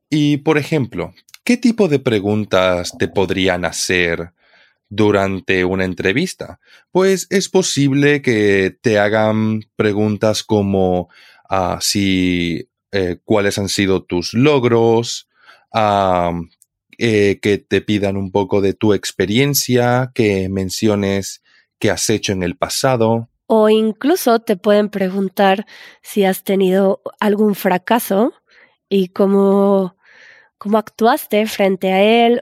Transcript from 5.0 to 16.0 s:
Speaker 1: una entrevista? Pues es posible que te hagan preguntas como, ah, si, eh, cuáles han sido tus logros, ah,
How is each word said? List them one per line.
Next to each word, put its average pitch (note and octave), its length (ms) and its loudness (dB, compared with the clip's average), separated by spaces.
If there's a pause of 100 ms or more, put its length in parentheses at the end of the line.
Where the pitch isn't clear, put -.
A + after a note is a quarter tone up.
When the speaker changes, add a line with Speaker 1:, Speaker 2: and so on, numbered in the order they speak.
Speaker 1:
una F#2+ 200 -2
entrevista? F#2 720 -4 (320)
Pues F#3 380 0
es F#3+ 200 -2
posible C#3+ 720 0
que G2+ 600 2
te G#2+ 180 2
hagan A2 640 0 (120)
preguntas G#2+ 680 0
como, F#2+ 680 0 (400)
ah, F2+ 320 -2
si, F2+ 880 -2 (240)
eh, F2+ 320 -2
cuáles G2+ 320 0
han G2 120 -2
sido F#2+ 340 0
tus - 300 -6
logros, A#2 920 0 (460)
ah, G2 580 0 (680)